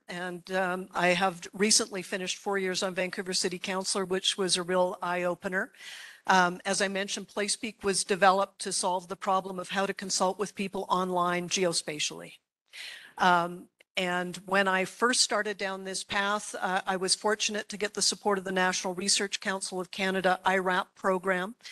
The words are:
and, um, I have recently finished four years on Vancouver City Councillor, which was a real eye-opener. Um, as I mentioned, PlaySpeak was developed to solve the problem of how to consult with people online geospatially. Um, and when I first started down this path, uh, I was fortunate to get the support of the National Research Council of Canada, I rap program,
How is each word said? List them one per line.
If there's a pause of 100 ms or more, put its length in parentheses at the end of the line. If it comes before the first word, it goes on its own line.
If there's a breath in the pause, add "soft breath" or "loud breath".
and,
um,
I
have
recently
finished
four
years
on
Vancouver
City
Councillor,
which
was
a
real
eye-opener. (560 loud breath)
Um,
as
I
mentioned,
PlaySpeak
was
developed
to
solve
the
problem
of
how
to
consult
with
people
online
geospatially. (840 loud breath)
Um, (280)
and
when
I
first
started
down
this
path,
uh,
I
was
fortunate
to
get
the
support
of
the
National
Research
Council
of
Canada,
I
rap
program, (180 loud breath)